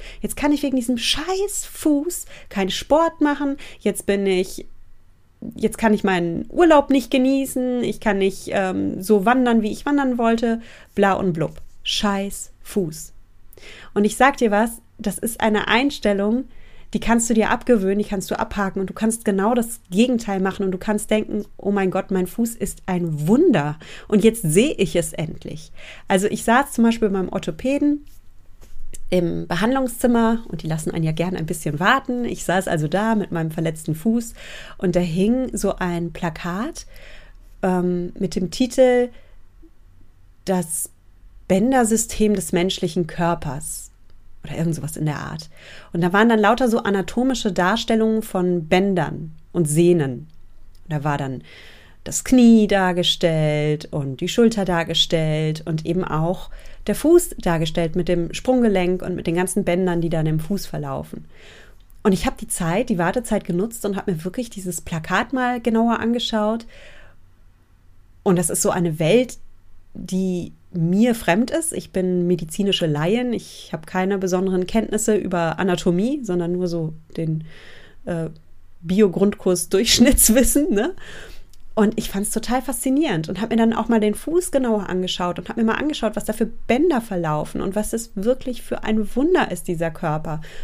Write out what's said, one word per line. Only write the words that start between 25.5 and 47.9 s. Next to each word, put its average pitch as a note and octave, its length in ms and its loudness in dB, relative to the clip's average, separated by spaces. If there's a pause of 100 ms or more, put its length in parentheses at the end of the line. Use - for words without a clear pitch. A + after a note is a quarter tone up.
Also G3 180 4
ich - 160 -4
saß A#3+ 300 4
zum A#3 100 4
Beispiel A3+ 240 4
beim F#3+ 220 0
Orthopäden C#4+ 760 0 (1040)
im E3+ 380 0
Behandlungszimmer A#3 1040 2
und D#3 140 -8
die D#3+ 40 -6
lassen D#3+ 240 -4
einen E3 140 -2
ja D#3+ 80 0
gern E3+ 240 -2
ein D#3 80 -6
bisschen D#3 340 -4
warten. B3 460 0
Ich - 180 -6
saß F#3 240 0
also D#3 220 0
da A3 260 0
mit G3+ 160 -2
meinem D#3+ 200 -2
verletzten D#3+ 440 -4
Fuß A3+ 380 -2 (440)
und F3+ 200 0
da - 20 4
hing G3+ 560 0
so G3 220 -2
ein E3+ 340 -4
Plakat, F3+ 760 -8 (720)
ähm, F3+ 580 0
mit F#3 160 -4
dem F#3 160 -4
Titel B3 560 4 (1400)
„Das F3+ 460 -2 (580)
Bändersystem A3 840 4
des F#3+ 180 -2
menschlichen F3+ 560 0
Körpers“ E3 800 -4 (560)
oder D3+ 140 -8
irgend E3 160 0
sowas D3+ 240 -8
in D#3 80 -2
der D3+ 140 -2
Art. - 320 -10 (420)
Und E3+ 80 0
da F3 120 2
waren G#3+ 140 6
dann A3+ 120 6
lauter A#3 280 4
so A3+ 120 4
anatomische A3+ 720 0
Darstellungen A3 720 2